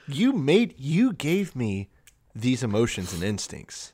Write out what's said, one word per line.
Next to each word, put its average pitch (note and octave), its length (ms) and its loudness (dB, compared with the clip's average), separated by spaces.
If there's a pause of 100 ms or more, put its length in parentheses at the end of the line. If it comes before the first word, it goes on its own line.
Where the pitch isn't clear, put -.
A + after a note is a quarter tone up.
You F#3 260 2
made, F3+ 440 4
you E3+ 360 2
gave F3 420 -2
me G2+ 340 -2 (480)
these B2 260 0
emotions G#2 500 0
and F2 100 -6
instincts, - 720 -8